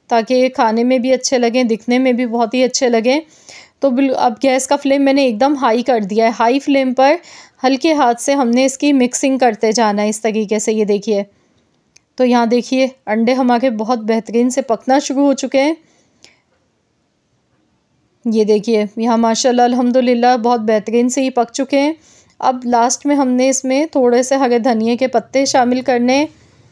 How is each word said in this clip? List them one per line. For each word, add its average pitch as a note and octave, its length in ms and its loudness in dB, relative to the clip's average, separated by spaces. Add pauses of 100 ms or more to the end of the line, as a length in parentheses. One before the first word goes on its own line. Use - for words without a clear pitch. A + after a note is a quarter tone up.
ताकि A#3 260 0
ये B3+ 140 2
खाने A#3 340 0
में B3+ 180 2
भी C4 100 -2
अच्छे B3+ 260 0
लगें, A#3+ 300 0
दिखने A#3+ 320 -2
में C4 160 2
भी B3 100 -2
बहुत A#3 280 -2
ही B3+ 100 2
अच्छे B3 260 0
लगें। A#3+ 320 0 (600)
तो C#4 80 2
बिल-, C4 260 0
अब A#3 260 -2
गैस C4 260 0
का C#4+ 80 0
फ्लेम C#4 260 0
मैंने C#4 240 2
एकदम B3+ 300 0
हाई B3 280 0
कर A#3 200 0
दिया G#3+ 220 0
है। A#3 60 2
हाई A#3+ 280 0
फ्लेम C4+ 340 0
पर C#4 260 2 (440)
हल्के C4+ 300 0
हाथ B3 220 2
से C#4 180 -4
हमने B3+ 320 2
इसकी C#4+ 280 0
मिक्सिंग C4 460 0
करते A3+ 320 0
जाना G#3 300 0
है G#3+ 80 0
इस G#3+ 140 -6
तरीके G#3+ 360 -2
से। A3+ 120 -4
ये G#3+ 140 -2
देखिए, G3+ 400 -2 (920)
तो B3+ 80 0
यहाँ A#3+ 220 2
देखिए B3+ 440 0 (160)
अंडे A3+ 260 0
हमारे B3 360 0
बहुत A3 300 -4
बेहतरीन A3+ 500 -2
से C4 120 -2
पकना B3+ 380 -2
शुरू C#4+ 260 -2
हो C#4 80 2
चुके C4+ 240 -4
हैं। D4+ 200 0 (2500)
ये A3 200 0
देखिए G#3+ 420 0 (120)
यहाँ A3+ 180 0
माशाल्लाह A#3+ 480 2
अल्हम्दुलिल्लाह B3 720 2
बहुत A#3 240 0
बेहतरीन A3 480 0
से C4+ 120 -2
ही C4 80 -2
पक A#3 200 -2
चुके C4+ 280 -4
हैं। D4 180 0 (460)
अब B3+ 240 -2
लास्ट A#3+ 400 0
में C#4+ 100 2
हमने B3+ 340 2
इसमें C4 380 -2
थोड़े B3 360 2
से C4+ 120 -2
हरे B3 240 0
धनिए A3+ 360 0
के C4 120 -2
पत्ते C4 380 -2
शामिल B3+ 360 0
करने B3+ 460 0 (440)